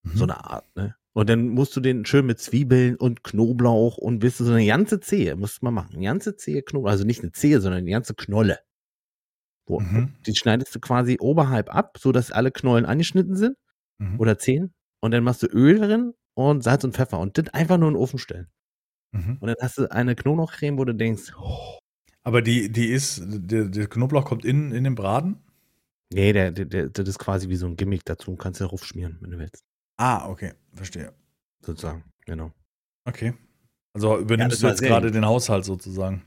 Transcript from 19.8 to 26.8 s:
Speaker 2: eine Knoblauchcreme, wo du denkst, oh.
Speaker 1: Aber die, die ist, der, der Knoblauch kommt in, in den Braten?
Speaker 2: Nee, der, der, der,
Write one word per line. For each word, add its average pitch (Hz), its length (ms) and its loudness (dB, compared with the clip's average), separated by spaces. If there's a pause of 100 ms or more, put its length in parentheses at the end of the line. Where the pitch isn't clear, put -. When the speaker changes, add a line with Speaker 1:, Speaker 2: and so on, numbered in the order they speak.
Speaker 2:
eine 120 240 0
Knoblauchcreme, 147 640 -2
wo 135 60 0
du 123 100 -2
denkst, 110 460 -2
oh. - 380 -10 (440)
Speaker 1:
Aber 120 200 2
die, 113 280 2
die 113 180 0
ist, 131 360 -4
der, 104 400 -2
der 101 240 -4
Knoblauch 135 360 0
kommt - 200 -6
in, 139 260 0
in 120 140 -2
den 135 100 0
Braten? 117 480 -2 (680)
Speaker 2:
Nee, 98 200 4
der, 92 200 2
der, 90 140 -6
der, 76 240 -4